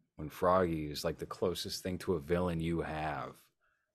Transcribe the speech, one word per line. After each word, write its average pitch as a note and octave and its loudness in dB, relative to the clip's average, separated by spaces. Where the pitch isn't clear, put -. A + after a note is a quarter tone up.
when D#2 -6
Froggy F2 4
is, C#2+ -6
like, D#2+ -2
the E2+ -8
closest - -4
thing F2+ -2
to F#2 0
a D#2+ 0
villain E2+ 2
you E2 0
have D#2 -4